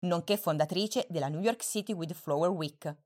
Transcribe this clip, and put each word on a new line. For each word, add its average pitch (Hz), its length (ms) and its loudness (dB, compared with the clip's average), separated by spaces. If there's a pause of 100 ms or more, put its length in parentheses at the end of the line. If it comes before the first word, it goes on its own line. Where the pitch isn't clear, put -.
nonché 175 360 2
fondatrice 180 720 0
della 147 200 -2
New 156 120 -4
York 226 220 0
City 208 300 -2
Wildflower 165 560 0
Week 160 560 -4